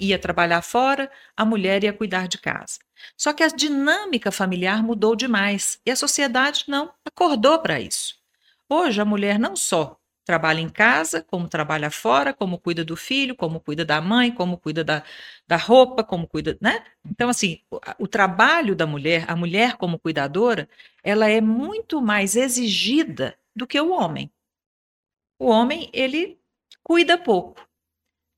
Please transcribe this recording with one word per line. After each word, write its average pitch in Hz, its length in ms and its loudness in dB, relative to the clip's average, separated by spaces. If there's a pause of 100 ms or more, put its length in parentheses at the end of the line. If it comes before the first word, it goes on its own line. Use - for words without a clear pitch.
ia 190 180 0
trabalhar 170 420 0
fora, 269 500 0 (240)
a 220 100 0
mulher 202 400 0
ia 208 80 0
cuidar 185 360 -4
de 170 100 -8
casa. - 400 -8 (380)
Só 294 160 -2
que 302 100 -2
a 320 60 4
dinâmica 294 840 0
familiar 185 500 -2
mudou 226 320 0
demais 202 720 -2
e 240 40 -2
a 262 60 0
sociedade 277 680 0
não 294 260 -4 (120)
acordou 302 560 2
pra 160 200 -2
isso. - 360 -8 (520)
Hoje, 285 320 2
a 208 40 2
mulher 202 340 0
não 320 160 0
só - 420 -2 (280)
trabalha 160 340 2
em 165 100 -4
casa, 294 540 2
como 175 240 -6
trabalha 151 420 -2
fora, 262 460 0
como 180 240 -4
cuida 170 260 -4
do 160 120 -8
filho, 262 400 -4
como 160 240 -6
cuida 151 240 -4
da 151 160 2
mãe, 233 320 2
como 180 260 -2
cuida 160 240 -4
da, 151 220 -2 (420)
da 170 100 0
roupa, 254 460 4
como 170 240 -4
cuida, 156 340 -6
né? 254 240 0 (240)
Então, 240 200 -2
assim, 190 320 -2 (100)
o, - 80 -10 (220)
o 196 80 -4
trabalho 214 640 2
da 160 140 0
mulher, 156 400 0
a 170 80 -2
mulher 190 400 0
como 170 240 -4
cuidadora, 160 680 0 (360)
ela 214 260 4
é 220 100 4
muito 285 640 -2
mais 208 320 0
exigida 233 1040 0 (160)
do 247 140 -8
que 277 120 -2
o 320 120 0
homem. 156 360 -2 (1080)
O 262 80 -2
homem, 247 460 2
ele 285 480 -2 (420)
cuida 339 340 4
pouco - 480 0 (720)